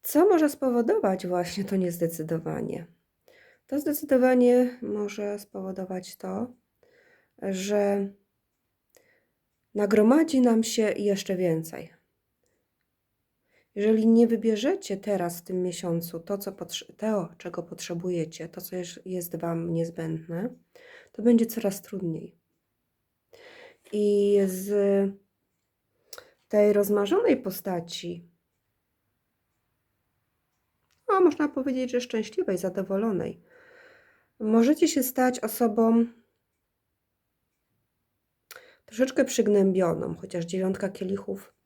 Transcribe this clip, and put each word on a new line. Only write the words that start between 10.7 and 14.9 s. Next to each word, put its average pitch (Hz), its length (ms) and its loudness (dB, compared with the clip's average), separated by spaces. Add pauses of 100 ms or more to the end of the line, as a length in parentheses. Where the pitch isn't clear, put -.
jeszcze 202 540 0
więcej. 165 600 -2 (1800)
Jeżeli 220 300 2
nie 226 200 8
wybierzecie 226 680 -2